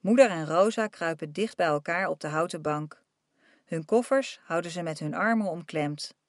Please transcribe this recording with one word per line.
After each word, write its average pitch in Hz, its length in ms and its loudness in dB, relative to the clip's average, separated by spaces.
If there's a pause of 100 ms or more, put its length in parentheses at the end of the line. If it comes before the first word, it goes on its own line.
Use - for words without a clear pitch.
Moeder 233 300 6
en 160 160 -2
Rosa 202 400 2
kruipen 165 460 -6
dicht 208 240 -4
bij 180 100 2
elkaar 170 420 0
op 160 120 -4
de 156 80 -6
houten 160 340 -2
bank. 151 400 -4 (640)
Hun 165 200 -6
koffers - 580 0
houden 170 280 -4
ze 175 120 -8
met 160 160 -6
hun 151 160 -6
armen 208 360 0
omklemd. 151 640 -6 (140)